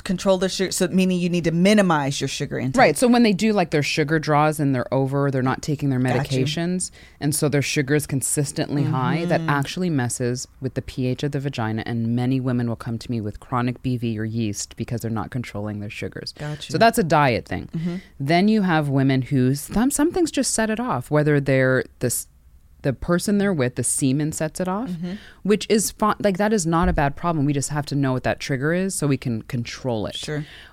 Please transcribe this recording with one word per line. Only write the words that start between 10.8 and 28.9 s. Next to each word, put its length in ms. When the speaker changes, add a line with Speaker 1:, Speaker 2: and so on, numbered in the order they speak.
Speaker 2:
P 260
H 160
of 80
the 80
vagina, 440
and 300
many 240
women 300
will 80
come 220
to 120
me 100
with 200
chronic 420
B 140
V 200
or 80
yeast 520
because 240
they're 100
not 220
controlling 480
their 100
sugars. 480
Speaker 1:
Got 300
you. 60
Speaker 2:
So 40
that's 200
a 60
diet 420
thing. 300
Speaker 1:
Mm-hmm. 200
Speaker 2:
Then 260
you 160
have 280
women 320
who, 340
some, 340
some 220
things 180
just 240
set 160
it 80
off, 320
whether 300
they're 420
this, 300
the 100
person 460
they're 140
with, 240
the 80
semen 480
sets 260
it 80
off, 240
Speaker 1:
Mm-hmm. 220
Speaker 2:
which 260
is 220
fi-, 260
like, 200
that 140
is 140
not 220
a 40
bad 220
problem. 320
We 60
just 160
have 180
to 80
know 180
what 120
that 160
trigger 340
is 180